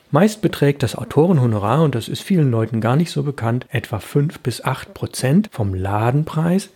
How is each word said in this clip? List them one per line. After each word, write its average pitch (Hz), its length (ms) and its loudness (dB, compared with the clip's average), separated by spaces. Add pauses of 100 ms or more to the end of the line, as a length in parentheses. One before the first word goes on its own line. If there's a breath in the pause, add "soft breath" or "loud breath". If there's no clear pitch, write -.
(100)
Meist 202 320 2
beträgt 143 400 0
das - 140 -2
Autorenhonorar, 123 880 2
und 135 100 0
das 113 140 -6
ist - 140 -8
vielen 156 280 2
Leuten 113 300 0
gar 117 160 2
nicht 165 160 0
so 143 100 -2
bekannt, 127 480 -2
etwa 110 300 -4
fünf 147 400 -2
bis - 240 -6
acht - 300 -6
Prozent 143 580 0
vom 101 220 -2
Ladenpreis 135 1000 0